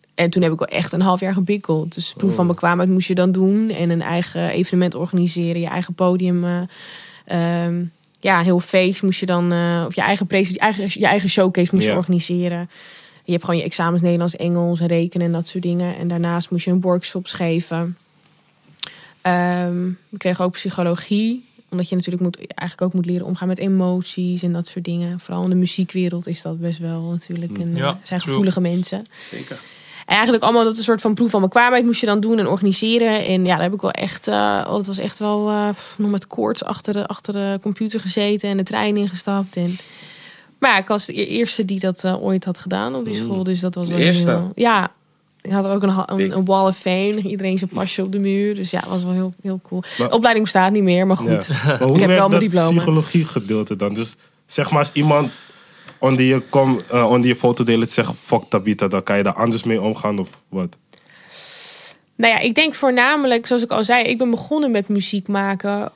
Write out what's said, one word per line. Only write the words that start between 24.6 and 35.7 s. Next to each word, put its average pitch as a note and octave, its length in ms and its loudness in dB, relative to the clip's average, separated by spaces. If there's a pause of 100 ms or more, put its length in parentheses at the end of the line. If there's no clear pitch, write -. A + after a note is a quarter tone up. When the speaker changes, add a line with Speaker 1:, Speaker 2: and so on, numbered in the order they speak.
Speaker 1:
soort F3 180 -10
dingen. F3 360 -4
Vooral F3+ 240 -6
in F#3 60 0
de F#3 60 2
muziekwereld F3+ 720 -2
is E3 160 -8
dat E3 180 -8
best E3+ 180 -4
wel E3 240 -6
natuurlijk E3+ 560 -6
een, E3+ 180 -4
Speaker 3:
Ja, C3 120 -2
Speaker 1:
eh, C#3 140 0
zijn F3+ 180 -4
Speaker 3:
true. - 0 -
Speaker 1:
gevoelige F#3 400 0
mensen. F3+ 460 -2 (240)
Speaker 4:
Zeker. - 280 -14 (480)
Speaker 1:
En F#3+ 100 2
eigenlijk A3+ 280 4
allemaal A#3 200 4
dat A3 120 0
een A3+ 60 -6
soort A3 180 2
van A3 140 2
proef A3+ 160 2
van G3+ 100 2
bekwaamheid A#3+ 440 4
moest A#3 160 2
je A#3+ 60 0
dan G#3 140 2
doen A3 180 2
en F#3+ 100 2
organiseren. G#3+ 800 2
En F#3 180 2
ja, F3+ 100 4
daar E3+ 80 0
heb F3+ 120 0
ik G3 60 -6
wel - 100 -2
echt, - 380 -6
eh, G#2 380 2
oh, - 60 -6
dat G3+ 140 -2
was F#3+ 120 -6
echt G3+ 200 -6
wel, G#3 300 -2
eh, G#3 220 0